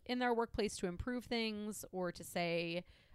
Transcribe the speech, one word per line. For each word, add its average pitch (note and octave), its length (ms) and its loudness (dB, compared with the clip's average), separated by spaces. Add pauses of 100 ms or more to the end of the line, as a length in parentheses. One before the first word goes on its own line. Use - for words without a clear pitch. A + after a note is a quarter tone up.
in B3 160 0
their B3 120 4
workplace A3+ 440 2
to - 100 0
improve A3+ 380 -2
things G#3+ 680 -2
or F3+ 220 0
to - 100 -10
say, E3+ 600 0 (300)